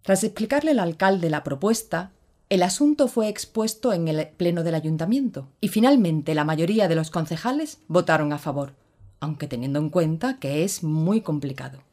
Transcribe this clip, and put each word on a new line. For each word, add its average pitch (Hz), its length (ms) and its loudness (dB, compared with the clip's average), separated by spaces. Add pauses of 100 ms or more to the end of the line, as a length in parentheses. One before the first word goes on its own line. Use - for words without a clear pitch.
Tras 190 220 2
explicarle 277 460 0
al 277 80 4
alcalde 180 500 2
la 151 160 -2
propuesta, 180 680 -2 (360)
el 190 140 4
asunto 285 460 2
fue 220 200 0
expuesto 220 640 -2
en 170 160 0
el 156 200 -2
pleno 170 340 -2
del 165 120 -2
ayuntamiento 160 760 -2 (120)
y - 80 -2
finalmente 196 680 4
la 151 120 2
mayoría 170 420 2
de 160 60 2
los 160 160 -2
concejales 233 800 -4
votaron 160 440 2
a 147 60 -4
favor, 139 340 -6 (480)
aunque 151 280 -8
teniendo 131 300 -4
en 151 120 -2
cuenta 165 480 -2
que 143 260 -2
es - 180 -4
muy 160 380 0
complicado. 135 640 -8 (100)